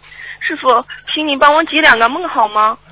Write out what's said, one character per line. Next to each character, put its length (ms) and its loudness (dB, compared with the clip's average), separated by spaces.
师 180 -6
父， 100 -4
请 140 -4
你 80 -4
帮 180 4
我 100 2
解 180 -4
两 160 4
个 100 2
梦 220 -6
好 180 0
吗？ 300 0